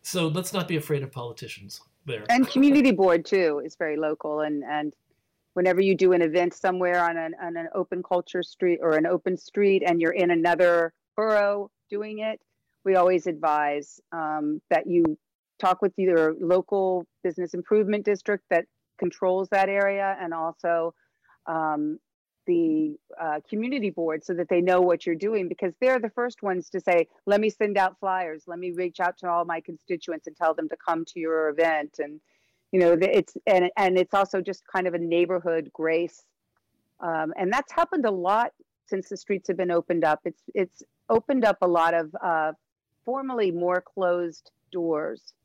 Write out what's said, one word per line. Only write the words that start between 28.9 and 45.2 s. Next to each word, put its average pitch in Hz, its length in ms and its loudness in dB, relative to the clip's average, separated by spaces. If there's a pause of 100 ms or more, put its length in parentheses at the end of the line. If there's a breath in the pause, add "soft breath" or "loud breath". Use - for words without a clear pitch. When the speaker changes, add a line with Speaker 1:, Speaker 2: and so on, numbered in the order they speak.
Speaker 2:
out 180 180 -2
to 180 100 -8
all 170 160 0
my 165 160 -6
constituents 160 680 -10
and 156 80 -14
tell 160 200 0
them 160 160 -4
to 165 60 -8
come 165 300 -4
to - 140 -14
your 160 300 0
event." 156 480 0
And, 151 240 -10 (500)
you 185 80 2
know, 170 160 6
the, 190 220 4
it's, - 180 -2 (100)
and, 180 300 4
and 185 220 2
it's 185 160 0
also 196 260 0
just 185 260 -10
kind 185 200 -4
of 175 80 -2
a 175 40 -2
neighborhood 170 760 0
grace. 160 500 -2 (760)
Um, 160 360 -4
and 185 160 -2
that's 277 180 -4
happened 330 360 0
a 214 40 2
lot 196 420 0 (340)
since 190 240 -6
the 196 80 -10
streets - 300 -6
have 180 100 -4
been 180 120 -2
opened 170 340 0
up. 151 200 0
It's, - 180 -10 (120)
it's 190 280 -4 (280)
opened 233 340 0
up 202 160 2
a 180 80 2
lot 170 240 2
of, 165 320 -2
uh, 160 280 -2 (520)
formerly 247 460 -2
more 175 320 -2
closed 175 680 -4 (220)
doors 160 640 -6 (100)